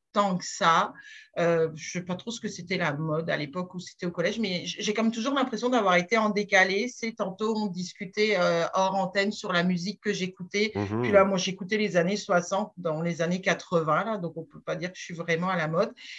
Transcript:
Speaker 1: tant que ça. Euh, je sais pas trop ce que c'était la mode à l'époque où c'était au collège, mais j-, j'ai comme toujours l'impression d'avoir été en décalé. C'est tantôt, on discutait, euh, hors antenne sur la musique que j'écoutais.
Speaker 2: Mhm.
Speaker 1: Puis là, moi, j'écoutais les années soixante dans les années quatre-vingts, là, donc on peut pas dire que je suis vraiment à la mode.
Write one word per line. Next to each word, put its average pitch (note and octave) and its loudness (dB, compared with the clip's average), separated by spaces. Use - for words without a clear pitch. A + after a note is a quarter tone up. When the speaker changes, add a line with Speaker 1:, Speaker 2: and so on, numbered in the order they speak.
Speaker 1:
tant G3 2
que - -8
ça. F#3 4
Euh, E3+ 4
je - -12
sais F3+ -6
pas F3+ -4
trop A#3 -10
ce - -8
que A3 -6
c'était F3+ -6
la D#3+ 0
mode D#3+ -2
à D3 0
l'époque F3+ -6
où F3+ -8
c'était - -8
au E3+ -2
collège, G3 -2
mais F3+ -2
j-, F3 -8
j'ai G#3 -2
comme A3 2
toujours A3+ -2
l'impression B3 0
d'avoir G3+ 4
été F3+ 2
en G#3+ 2
décalé. G3 4
C'est A3+ -8
tantôt, G#3+ -2
on G#3+ 0
discutait, F#3+ -2
euh, E3+ 4
hors F#3+ 2
antenne G3 0
sur F#3+ -4
la F3 4
musique F3+ 0
que G#3 -2
j'écoutais. F#3 -2
Speaker 2:
Mhm. G3+ 0
Speaker 1:
Puis A3 2
là, G3 10
moi, G3 2
j'écoutais F#3 -2
les G3 0
années F3+ 2
soixante G3 0
dans D#3+ -2
les E3 -2
années F3 0
quatre-vingts, E3 0
là, A3 -4
donc E3 -6
on D#3+ -10
peut - -18
pas E3 -4
dire F3 -6
que - -18
je - -14
suis F3+ -12
vraiment E3+ -2
à F#3 2
la D#3+ 0
mode. F3+ 0